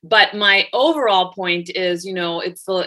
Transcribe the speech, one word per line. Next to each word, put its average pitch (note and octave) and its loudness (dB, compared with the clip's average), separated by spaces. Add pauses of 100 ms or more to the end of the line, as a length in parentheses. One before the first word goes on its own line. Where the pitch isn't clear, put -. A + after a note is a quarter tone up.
But G#3 2
my G3+ 2
overall A#3 2
point F3 -4
is, F3+ -2
you F#3+ -8
know, E3+ -4
it's F3 -8
the, F#3+ -2 (100)